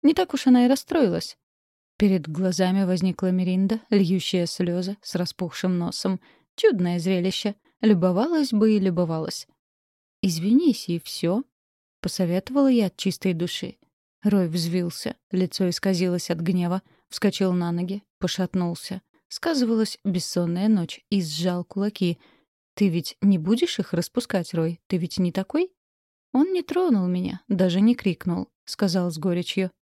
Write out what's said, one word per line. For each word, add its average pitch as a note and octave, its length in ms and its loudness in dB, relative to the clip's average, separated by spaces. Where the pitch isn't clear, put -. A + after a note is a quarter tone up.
«Не D#4 100 6
так F#4 200 0
уж C4+ 140 0
она B3 180 8
и - 20 6
расстроилась». B3 680 0
Перед F#3+ 300 2
глазами F#3 560 0
возникла F#3 480 0
Меринда, F#3 480 0
льющая F#3 560 2
слёзы, F3+ 560 -4
с - 140 -12
распухшим F3+ 640 -4
носом. F3 420 -4
Чудное F3+ 420 2
зрелище. F#3 560 -2
Любовалась A3 720 2
бы A3 220 4
и G#3+ 60 2
любовалась. E3 680 -2
«Извинись, G#3 680 2
и E3+ 100 -2
всё», F#3+ 460 -4
посоветовала F#3+ 680 0
я A#3 200 4
от - 100 -8
чистой F#3 360 -2
души. - 440 -6
Рой G3 280 2
взвился, E3+ 680 -4
лицо F#3 380 0
исказилось F3 600 -2
от E3+ 100 -4
гнева, F3 420 0
вскочил F#3+ 460 0
на F3 180 -2
ноги, F3+ 320 -6
пошатнулся. F3+ 800 -4
Сказывалась A3+ 760 0
бессонная F3 640 -2
ночь, G3 420 0
и G3 120 0
сжал E3+ 420 -2
кулаки. F#3+ 560 -2
«Ты G3+ 140 2
ведь E3 320 -4
не G3 160 6
будешь G#3 420 0
их - 140 -4
распускать, F3 600 -4
Рой? E3 340 -2
Ты F#3 100 -2
ведь E3+ 200 -4
не F3 140 0
такой?» D#4 400 -2
«Он D4+ 180 4
не F4+ 100 0
тронул C4 460 0
меня, F3+ 400 -2
даже F#3 320 2
не A3+ 160 6
крикнул», F#3 540 -4
сказал F3+ 440 0
с D#3+ 80 -10
горечью. F3+ 540 -2